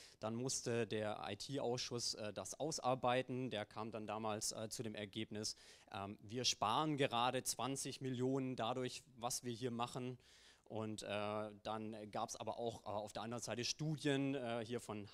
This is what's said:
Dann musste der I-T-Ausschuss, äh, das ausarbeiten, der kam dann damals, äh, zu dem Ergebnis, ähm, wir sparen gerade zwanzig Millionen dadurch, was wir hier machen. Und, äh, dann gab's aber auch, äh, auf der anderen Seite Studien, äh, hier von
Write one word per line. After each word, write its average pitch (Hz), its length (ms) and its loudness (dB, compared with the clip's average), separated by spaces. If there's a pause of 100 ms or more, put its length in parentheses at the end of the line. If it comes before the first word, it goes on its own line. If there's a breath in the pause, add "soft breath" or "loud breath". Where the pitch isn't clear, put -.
(200 loud breath)
Dann 110 160 0
musste 120 500 2
der 107 420 0
I-T-Ausschuss, 120 840 0
äh, 107 180 -4
das 95 260 -6
ausarbeiten, 127 920 2
der 104 160 0
kam - 240 -6
dann 107 160 -4
damals, 107 460 0
äh, 113 160 -4
zu - 160 -4
dem 107 100 -4
Ergebnis, 107 600 -4 (360 loud breath)
ähm, 101 300 -4
wir 117 220 -4
sparen 139 520 4
gerade 127 460 4
zwanzig 131 580 -2
Millionen 131 540 2
dadurch, 123 480 0 (140)
was 120 260 -2
wir 123 100 -2
hier 117 200 -2
machen. 123 440 -2 (480 loud breath)
Und, 110 380 -4
äh, 104 480 0 (140)
dann 107 480 -4
gab's 113 240 -2
aber 107 220 -4
auch, 117 260 -2
äh, - 20 -16
auf 104 260 -2
der 104 100 -6
anderen 117 200 -2
Seite 117 220 0
Studien, 139 720 2
äh, 120 300 0
hier 117 160 -2
von 104 340 -6